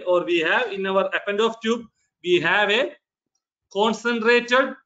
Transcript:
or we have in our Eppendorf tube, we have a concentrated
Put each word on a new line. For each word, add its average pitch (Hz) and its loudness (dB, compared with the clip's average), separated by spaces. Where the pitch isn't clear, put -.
or 175 2
we 170 0
have 202 0
in 196 -4
our 190 0
Eppendorf 208 -2
tube, 226 -2
we 175 2
have 196 2
a 233 0
concentrated 233 0